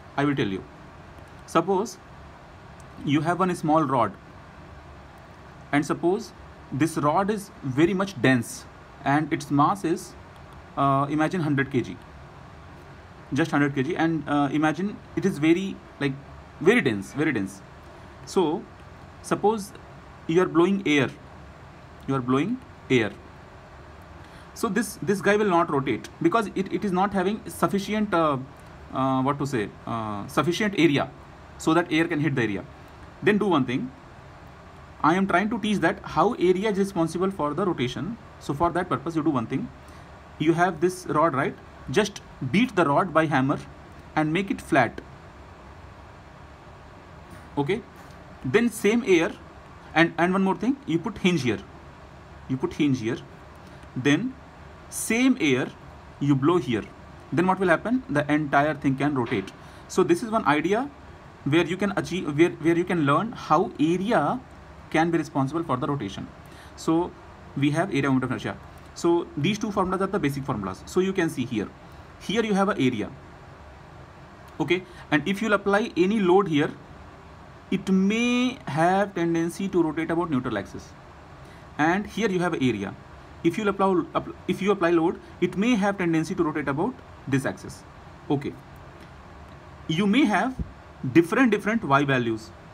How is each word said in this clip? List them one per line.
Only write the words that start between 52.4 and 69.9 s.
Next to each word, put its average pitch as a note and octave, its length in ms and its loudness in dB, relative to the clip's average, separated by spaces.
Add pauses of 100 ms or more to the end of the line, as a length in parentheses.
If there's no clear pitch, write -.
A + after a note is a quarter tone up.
you C3+ 80 -2
put F3 180 -4
hinge C#3 260 2
here, A2 180 -2 (800)
then D3+ 380 2 (540)
same B3 520 2
air C#3 280 2 (520)
you C#3+ 140 4
blow C#3+ 240 4
here, A#2 260 -2 (480)
then E3 140 2
what F#3 120 2
will F#3+ 100 2
happen? G#3+ 400 2
The C#3+ 240 0
entire D3+ 420 2
thing C#3 220 0
can C#3+ 180 0
rotate. A2+ 360 -2 (380)
So - 140 2
this E3+ 200 2
is A3+ 80 -6
one A3 160 0
idea F#3+ 440 2 (540)
where D#3+ 200 4
you E3+ 120 -2
can G3 200 0
achieve, D3 420 -2
where, E3+ 120 6
where E3 260 0
you F3 80 2
can F3 220 0
learn E3+ 260 2
how F3 480 0
area F3+ 580 2 (520)
can E3 200 2
be E3 80 2
responsible D3 440 -2
for C3+ 140 -2
the C3 100 -4
rotation. G#2+ 400 -4 (500)
So E3 340 0 (460)
we C#3+ 140 2
have E3+ 200 0
area C#3 180 0
moment C3 160 2
of B2 60 -4
inertia. G#2 260 -6 (380)
So E3+ 320 0 (100)
these F#3+ 220 0
two A3 120 -4
formulas F#3+ 320 -2